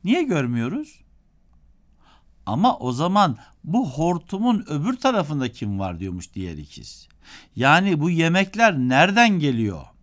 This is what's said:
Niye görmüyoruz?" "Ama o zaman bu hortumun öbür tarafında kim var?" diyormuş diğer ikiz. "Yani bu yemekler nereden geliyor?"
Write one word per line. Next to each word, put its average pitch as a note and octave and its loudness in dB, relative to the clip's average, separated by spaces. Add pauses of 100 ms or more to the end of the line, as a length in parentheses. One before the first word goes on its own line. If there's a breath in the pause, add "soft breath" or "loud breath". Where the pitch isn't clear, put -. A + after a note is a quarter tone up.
Niye D4 0
görmüyoruz?" D3 -4 (1400 soft breath)
"Ama E3+ 2
o B2 -4
zaman E3+ 2 (260 soft breath)
bu G3 -2
hortumun F3+ -2
öbür D#3 -4
tarafında D3+ -2
kim G2+ -6
var?" F2+ -6
diyormuş F2+ -10
diğer F2+ -10
ikiz. - -18 (480 loud breath)
"Yani D#3+ 4
bu E3 0
yemekler F#3 2
nereden F3+ 4
geliyor?" A2+ -2 (180)